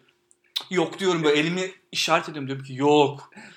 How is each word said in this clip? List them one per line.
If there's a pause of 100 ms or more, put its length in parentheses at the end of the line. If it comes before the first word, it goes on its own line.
(680)
"Yok,"
diyorum,
böyle
elimi (200)
işaret
ediyorum,
diyorum
ki,
"Yok." (260)